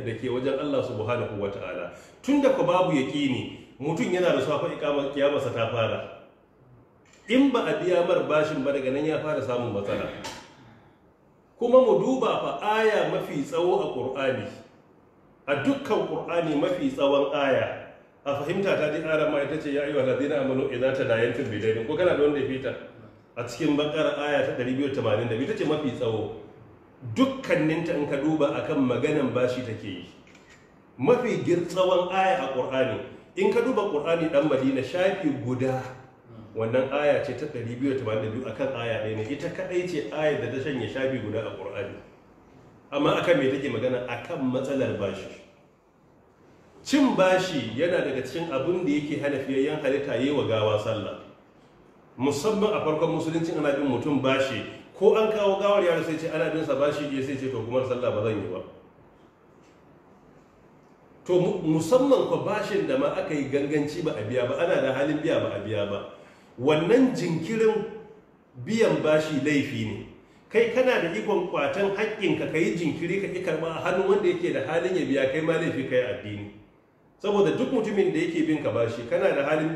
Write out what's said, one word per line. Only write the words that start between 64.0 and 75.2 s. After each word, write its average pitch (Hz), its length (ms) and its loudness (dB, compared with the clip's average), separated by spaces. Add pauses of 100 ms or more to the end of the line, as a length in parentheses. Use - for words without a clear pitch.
ba 151 160 -2
a 107 80 -6
biya 123 220 0
ba, - 100 -2
ana 170 240 2
da 131 100 2
halin 143 300 0
biya 147 180 2
ba 107 140 -2
a 101 80 -6
biya 104 240 -2
ba. 101 240 -6 (480)
Wannan 165 560 4
jinkirin 214 680 0 (840)
biyan 202 360 2
bashi 151 440 2
laifi 127 400 0
ne. 98 200 -8 (440)
Kai 233 240 2
kana 254 260 4
da 170 140 -2
ikon 196 340 0
kwatan 175 460 0
haƙƙinka 180 560 -2
ka 156 80 0
yi - 180 2
jinkiri 170 460 -2
ka 175 80 -4
ƙi 180 160 -6
karɓa 160 240 -2
a 165 160 -6
hannun 185 220 2
wanda 196 200 4
yake 165 240 0
da 131 140 -2
halin 170 300 0
ya 147 100 0
biya, 135 260 2